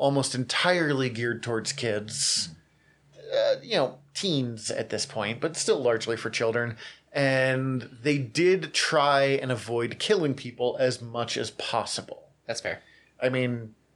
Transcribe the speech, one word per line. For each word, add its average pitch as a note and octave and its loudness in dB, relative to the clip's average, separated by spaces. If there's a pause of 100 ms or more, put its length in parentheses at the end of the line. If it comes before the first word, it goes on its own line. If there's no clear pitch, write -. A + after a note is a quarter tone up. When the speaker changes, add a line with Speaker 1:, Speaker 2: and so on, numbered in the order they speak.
Speaker 1:
almost C#3 2
entirely C#3+ 2
geared A#2 -2
towards A2+ -2
kids. - -2 (800)
Speaker 2:
Mm. A2 2
Speaker 1:
Uh, C3+ -12
you A3+ -2
know, C3+ 0 (140)
teens B2+ -2
at A#2 -4
this G#2+ -2
point, A2 -4
but D#3 -4
still E3+ 0
largely A#2 2
for A2+ -4
children. A#2 0 (380)
And C3 0
they D3 4
did D#3+ 2
try C#3+ 4 (200)
and C3 -2
avoid A#2 -2
killing E3 2
people A#2+ -4
as B2+ 2
much A#2 -4
as A#2 -4
possible. - -6 (160)
Speaker 2:
That's A2+ -4
fair. E2+ -6 (400)
Speaker 1:
I B2+ 4
mean, B2 -2 (200)